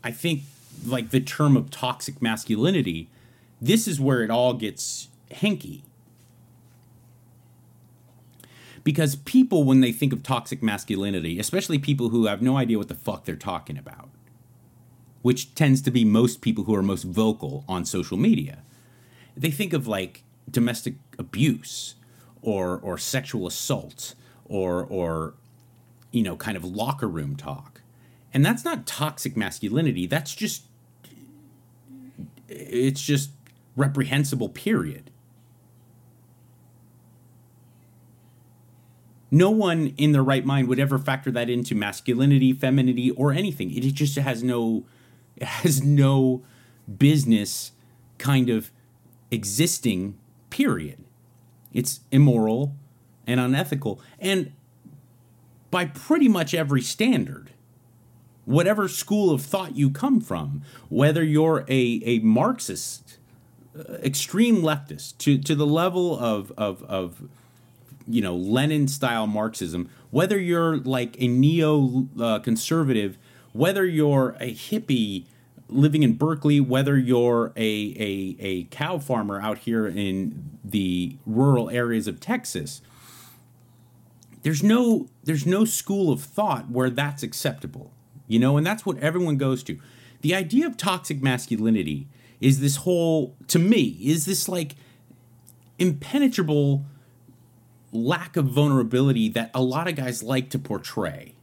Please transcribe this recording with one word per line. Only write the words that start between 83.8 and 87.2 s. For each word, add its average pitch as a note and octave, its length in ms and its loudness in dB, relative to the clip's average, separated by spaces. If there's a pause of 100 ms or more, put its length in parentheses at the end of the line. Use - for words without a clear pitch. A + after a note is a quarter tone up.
there's D3+ 200 0
no, A3+ 460 4 (160)
there's D3 200 0
no F#3+ 200 4
school G3 480 0
of - 100 0
thought D#3 480 -2
where B2+ 200 2
that's C#3 340 -4